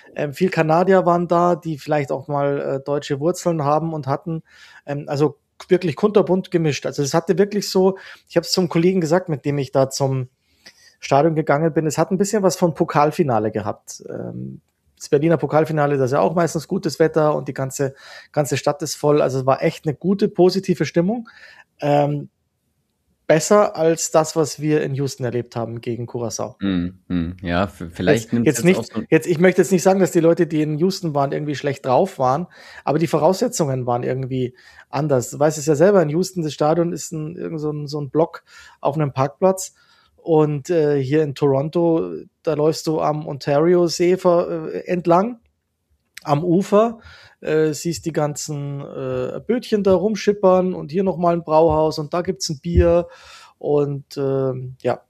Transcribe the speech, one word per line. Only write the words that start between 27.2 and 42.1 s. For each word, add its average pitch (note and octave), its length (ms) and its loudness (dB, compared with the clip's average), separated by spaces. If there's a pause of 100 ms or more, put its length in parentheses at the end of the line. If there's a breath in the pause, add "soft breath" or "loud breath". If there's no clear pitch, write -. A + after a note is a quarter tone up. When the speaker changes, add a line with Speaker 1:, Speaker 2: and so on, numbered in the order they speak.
Speaker 2:
Ja, F2+ 260 0
v-, F2 220 -14
vielleicht G2+ 360 0
Speaker 1:
Jetzt, - 80 -6
Speaker 2:
nimmt's A#2 140 0
Speaker 1:
jetzt D3 100 2
Speaker 2:
jetzt - 80 -2
Speaker 1:
nicht, F3+ 140 4 (120)
Speaker 2:
auch - 40 -14
so A2 140 -4
Speaker 1:
jetzt, D#3+ 180 2
ich D#3+ 120 0
möchte F3+ 220 4
jetzt E3 100 -2
nicht F3 100 4
sagen, F#3+ 180 4
dass F3 120 2
die F3+ 80 2
Leute, E3 280 4
die D#3 140 -2
in D3+ 160 -2
Houston F3 360 -2
waren, C#3+ 200 0
irgendwie D3+ 220 -6
schlecht C#3 300 -6
drauf C#3 340 2
waren, C#3 280 0 (380 loud breath)
aber D3 140 0
die D#3+ 80 2
Voraussetzungen D#3 800 0
waren A#2+ 180 -2
irgendwie B2+ 520 -4 (340 loud breath)
anders. C3+ 420 0
Du C3+ 80 -8
weißt D3+ 180 2
es C#3 80 -10
ja D#3 100 2
selber, F#3 260 6
in D3+ 80 0
Houston, F3 340 -4
das D3 100 -4
Stadion E3+ 400 0
ist - 180 -12
ein, D#3 240 -10
irgend E3 240 -8
so D3+ 120 -6
ein, D3 160 -8
so D3 120 -8
ein C#3 100 -8
Block - 340 0 (360 loud breath)
auf C#3+ 160 -2
einem D3 160 0
Parkplatz. F#3 640 0 (440 soft breath)
Und, D3+ 520 0
äh, D3 340 2
hier D3 180 2
in C#3+ 140 -2
Toronto, D#3 800 0 (300)